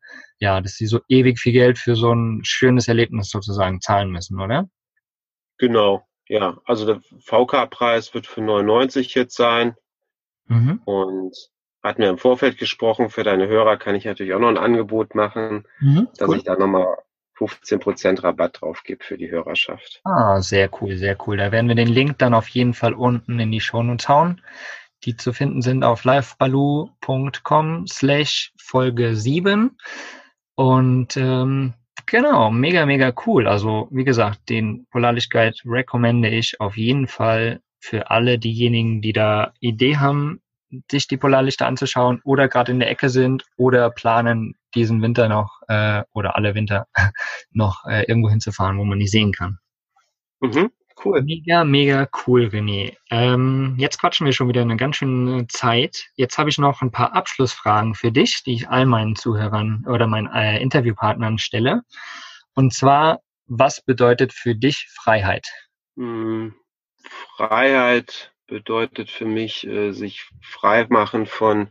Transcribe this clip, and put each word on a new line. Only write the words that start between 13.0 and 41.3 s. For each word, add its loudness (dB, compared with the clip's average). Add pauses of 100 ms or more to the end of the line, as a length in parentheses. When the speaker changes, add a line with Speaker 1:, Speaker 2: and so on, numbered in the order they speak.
Speaker 2:
für -4
deine 2
Hörer 4
kann -4
ich -4
natürlich -6
auch 0
noch 4
ein 2
Angebot 0
machen, -4 (120)
Speaker 1:
Mhm, 4 (100)
Speaker 2:
dass 0
Speaker 1:
cool. 2
Speaker 2:
ich -4
da -2
nochmal 2 (480)
fünfzehn -4
Prozent -2
Rabatt -2
drauf -10
gebe -14
für -12
die -12
Hörerschaft. -8
Speaker 1:
Ah, 2
sehr 0 (100)
cool, -6
sehr -2 (120)
cool. -2
Da -2
werden 2
wir 2
den 4
Link 2
dann 2
auf 2
jeden 0
Fall -2
unten -2
in -2
die -2
Shownotes -2
hauen, 2 (600)
die -4
zu -6
finden -2
sind 0
auf 0
livebaloo 0 (100)
punkt -6
com 0
slash -2
Folge -2
sieben. 0 (800)
Und, 2
ähm, -2 (320)
genau, 4
mega, 2
mega 2 (140)
cool. 4
Also, 0
wie -2
gesagt, 0
den -4
Polarlichtguide 0
recommende 0
ich -2
auf -6
jeden 0
Fall -2 (180)
für -6
alle 2
diejenigen, 0
die -2
da 0
Idee 0
haben, -2 (500)
sich -2
die -4
Polarlichter 2